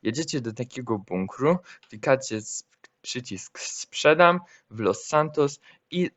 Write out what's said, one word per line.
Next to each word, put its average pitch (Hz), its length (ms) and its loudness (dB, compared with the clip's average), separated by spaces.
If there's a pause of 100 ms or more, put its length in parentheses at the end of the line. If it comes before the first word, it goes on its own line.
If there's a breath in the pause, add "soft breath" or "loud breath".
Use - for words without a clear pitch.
Jedziecie 139 380 -4
do 113 120 -6
takiego 123 460 -4
bunkru, 98 580 0 (320 loud breath)
klikacie 131 460 0
s-, - 320 -10 (340)
przycisk - 580 -10
sprzedam 175 800 4 (320 soft breath)
w 107 80 -14
Los 101 260 0
Santos 151 540 0 (320 soft breath)
i 175 260 -2